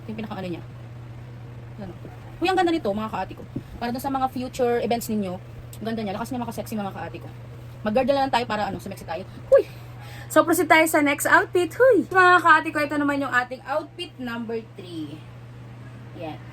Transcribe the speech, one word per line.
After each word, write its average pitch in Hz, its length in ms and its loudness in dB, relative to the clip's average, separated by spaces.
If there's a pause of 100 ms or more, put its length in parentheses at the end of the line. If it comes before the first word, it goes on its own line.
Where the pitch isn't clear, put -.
Ito - 80 -12
yung 214 80 -8
pinakang 214 240 -6
ano 185 80 -4
niya. 156 120 -6 (1160)
Yan. 190 120 -10 (480)
Uy, 339 80 2
ang 370 80 4
ganda 349 160 4
nito 320 200 0
mga 214 200 -2
kaate 190 280 -4
ko. - 40 -12 (360)
Para 240 120 -2
doon 254 120 -4
sa 285 80 -2
mga 262 200 2
future 247 520 0
events 233 240 0
ninyo, 196 280 -2 (440)
ang 208 60 -8
ganda 226 180 -2
niya. 196 120 -4
Lakas 226 160 -4
niya 247 120 -2
makasexy 220 320 -6
mga 196 200 -4
kaate 170 240 -8
ko. - 80 -14 (560)
Mag-girdle 247 320 4
na 269 120 4
lang 269 60 0
tayo 240 140 2
para 214 200 0
ano, 185 120 -4
sumexy 190 240 -10
tayo. 170 200 -6 (280)
Huy! 440 160 4 (640)
So 311 160 8
proceed 339 240 4
tayo 320 160 10
sa 311 160 4
next 285 240 2
outfit. 349 480 4
Huy! 466 320 8
Mga 359 360 8
kaate 320 280 8
ko, 311 80 -2
ito 294 160 0
naman 285 240 2
yung 262 120 -2
ating 247 360 0
outfit 330 480 -4
number 233 480 -6 (120)
three. 208 440 -10 (1000)
Yan. 156 200 -10 (140)